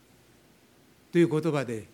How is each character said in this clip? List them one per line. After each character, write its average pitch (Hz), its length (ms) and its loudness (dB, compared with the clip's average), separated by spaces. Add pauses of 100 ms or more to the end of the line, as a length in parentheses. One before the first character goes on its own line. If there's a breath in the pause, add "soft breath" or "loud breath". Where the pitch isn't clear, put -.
(1120)
と 175 60 2
い 170 60 6
う 165 60 4
言 156 220 -2
葉 143 140 -2
で 110 280 -10